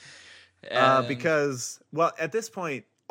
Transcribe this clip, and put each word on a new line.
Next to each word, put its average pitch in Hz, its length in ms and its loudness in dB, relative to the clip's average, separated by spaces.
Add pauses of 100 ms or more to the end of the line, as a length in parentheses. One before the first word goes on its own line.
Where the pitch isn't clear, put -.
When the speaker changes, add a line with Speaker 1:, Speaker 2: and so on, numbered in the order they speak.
(640)
Speaker 1:
Uh, 131 360 4
Speaker 2:
And 120 80 0
Speaker 1:
because, 143 720 -2 (120)
well, 160 280 2
at 160 120 -4
this 220 160 -4
point, 165 380 -8 (240)